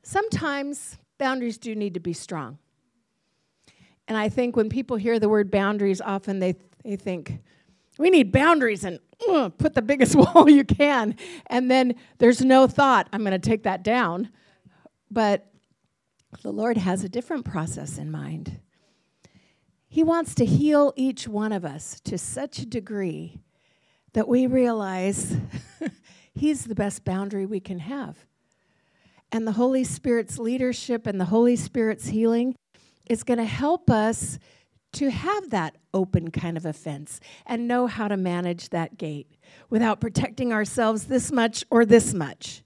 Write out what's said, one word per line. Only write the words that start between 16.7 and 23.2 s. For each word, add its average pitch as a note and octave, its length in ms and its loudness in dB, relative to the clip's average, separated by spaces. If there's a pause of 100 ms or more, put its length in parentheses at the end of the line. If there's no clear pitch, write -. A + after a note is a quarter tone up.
has F#3+ 260 -2
a G3+ 60 -8
different B3 360 -8
process D3+ 540 -8
in D3+ 140 -10
mind. D3+ 480 -12 (1300)
He D#4+ 160 0
wants E4 320 -2
to A#3+ 80 2
heal C#4+ 500 4
each C4 320 -4
one G#3+ 240 -4
of F#3+ 140 -4
us D3+ 360 -12
to - 160 -8
such - 440 -10
a B3 60 -10
degree F#3+ 720 -8 (720)